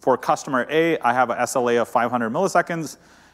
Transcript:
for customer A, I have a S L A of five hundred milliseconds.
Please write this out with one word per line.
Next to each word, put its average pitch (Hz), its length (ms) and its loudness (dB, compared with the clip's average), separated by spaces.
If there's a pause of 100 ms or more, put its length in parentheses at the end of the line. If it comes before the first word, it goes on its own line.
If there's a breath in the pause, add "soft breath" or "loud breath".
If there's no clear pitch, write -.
for 127 180 2
customer 135 500 -2
A, 160 300 0
I 120 160 2
have 123 160 2
a 107 100 -2
S 123 160 -2
L 120 140 0
A 120 80 2
of 113 100 0
five 120 220 0
hundred 120 200 -2
milliseconds. 170 680 -2 (360 soft breath)